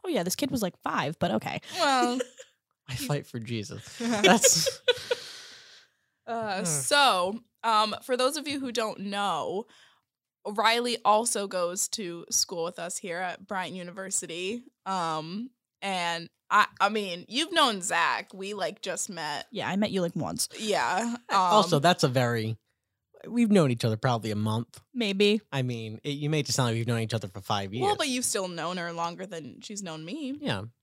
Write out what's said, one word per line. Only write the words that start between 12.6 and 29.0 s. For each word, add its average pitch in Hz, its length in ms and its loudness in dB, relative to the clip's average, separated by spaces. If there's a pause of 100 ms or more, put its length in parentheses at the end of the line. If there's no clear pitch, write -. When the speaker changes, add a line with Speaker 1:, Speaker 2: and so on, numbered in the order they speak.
Speaker 2:
with 180 160 -6
us 175 180 -8
here 175 200 -8
at 180 280 -6
Bryant 185 300 -6
University. 185 880 -6 (220)
Um, 175 640 -4 (320)
and 170 480 -2 (200)
I, 202 180 6 (120)
I 196 80 4
mean, 196 400 -2
you've 311 240 -4
known 254 300 4
Zach. 165 520 0
We, 196 200 -10
like, 185 280 -4
just 175 280 -6
met. 151 420 -6
Speaker 1:
Yeah, - 160 -4
I 170 80 -2
met 208 160 2
you, 190 100 0
like, 170 140 -2
once. 87 320 -2 (100)
Speaker 2:
Yeah. 202 580 0 (140)
Speaker 3:
Also, 185 480 6
Speaker 2:
Um, 135 40 4
Speaker 3:
that's 170 240 4
a - 20 2
very, 117 500 0 (680)
we've 233 240 2
known 165 200 8
each 117 120 0
other 110 140 2
probably 113 340 0
a 104 60 -2
month. 110 420 -2 (140)
Speaker 1:
Maybe. 208 480 2 (100)
Speaker 3:
I 135 100 0
mean, 113 440 -4
it, 147 60 -2
you 147 180 -2
made 151 180 2
it - 60 -2
sound 127 160 4
like 117 60 2
we've 113 120 0
known 117 140 2
each 113 120 -2
other 107 140 -2
for 98 140 -12
five 101 320 -2
years. 123 100 -2
Speaker 2:
Well, 403 140 2
but 320 100 0
you've 247 160 -2
still 196 240 -2
known 175 300 -4
her 170 160 -6
longer 170 320 -6